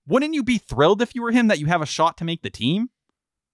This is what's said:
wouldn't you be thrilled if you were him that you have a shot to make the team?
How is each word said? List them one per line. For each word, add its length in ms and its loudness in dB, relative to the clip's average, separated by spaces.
wouldn't 300 0
you 80 -2
be 160 0
thrilled 420 2
if 140 -6
you 80 -6
were 80 -4
him 160 4
that 100 2
you 100 -4
have 140 0
a 60 -4
shot 300 -2
to 80 -8
make 180 -6
the 80 -8
team? 380 -2